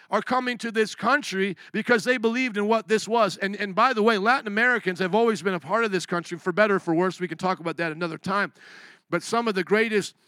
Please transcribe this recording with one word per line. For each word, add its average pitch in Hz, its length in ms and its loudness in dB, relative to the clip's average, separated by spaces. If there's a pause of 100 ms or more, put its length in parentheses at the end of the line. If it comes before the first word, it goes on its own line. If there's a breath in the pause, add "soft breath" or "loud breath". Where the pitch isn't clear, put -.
(100)
are 208 120 0
coming 247 360 -2
to 233 120 -6
this 220 240 0
country, 196 640 -2 (160 loud breath)
because 220 320 2
they 254 120 2
believed 226 400 0
in 208 100 0
what 214 220 0
this 208 180 2
was. 214 300 2
And, 196 200 -4
and 202 180 -6
by 240 180 4
the 214 100 2
way, 220 140 4
Latin 226 300 2
Americans 208 540 0
have 185 140 0
always 220 280 2
been 190 120 -2
a 170 60 -4
part 196 240 -2
of 214 80 -2
this 180 140 -2
country, 170 320 -6
for 180 140 -4
better 202 240 4
or 175 40 0
for 165 140 -2
worse. 180 260 0
We 175 80 -4
can 160 100 -10
talk 185 220 -2
about 165 160 -6
that 165 160 -4
another 160 260 -6
time. 190 340 -2 (580 loud breath)
But 170 120 -2
some 233 260 -2
of 208 60 -2
the 185 100 -2
greatest 214 500 0 (140)